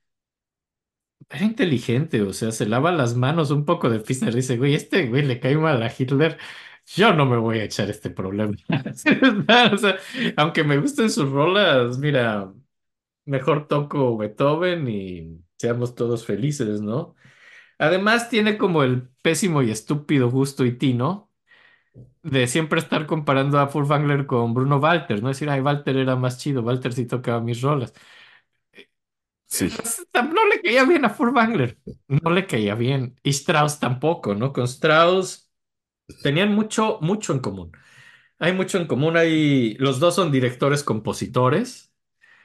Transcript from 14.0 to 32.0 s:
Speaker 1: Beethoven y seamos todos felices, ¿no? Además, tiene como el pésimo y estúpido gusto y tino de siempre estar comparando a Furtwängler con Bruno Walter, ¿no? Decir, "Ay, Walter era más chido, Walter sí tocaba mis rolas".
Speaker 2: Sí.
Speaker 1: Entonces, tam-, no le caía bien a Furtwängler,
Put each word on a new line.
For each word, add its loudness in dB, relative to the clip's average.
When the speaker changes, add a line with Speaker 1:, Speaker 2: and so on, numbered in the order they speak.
Speaker 1:
Beethoven -2
y -8
seamos -2
todos -2
felices, -2
¿no? -6
Además, 0
tiene 2
como 2
el 0
pésimo 2
y 2
estúpido 0
gusto 0
y -2
tino -2
de 2
siempre 0
estar -4
comparando 0
a 2
Furtwängler 0
con 0
Bruno 2
Walter, 0
¿no? -4
Decir, -4
"Ay, 0
Walter -2
era 0
más -2
chido, -2
Walter -2
sí -4
tocaba -2
mis -4
rolas". -2
Speaker 2:
Sí. -2
Speaker 1:
Entonces, -8
tam-, 0
no 2
le 2
caía 4
bien 4
a 2
Furtwängler, 0